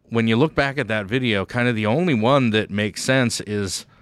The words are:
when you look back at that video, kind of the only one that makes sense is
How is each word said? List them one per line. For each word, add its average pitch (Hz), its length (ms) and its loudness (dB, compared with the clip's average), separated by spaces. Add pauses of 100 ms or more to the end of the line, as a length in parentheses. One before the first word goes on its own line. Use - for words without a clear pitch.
when 113 200 0
you 113 80 4
look 151 180 2
back 139 240 0
at 113 100 -2
that 107 180 -2
video, 110 380 0
kind 120 240 -2
of 117 80 0
the 107 80 -2
only 151 300 2
one 120 360 2
that 107 200 0
makes 101 320 -4
sense 131 400 0
is 101 420 -4 (180)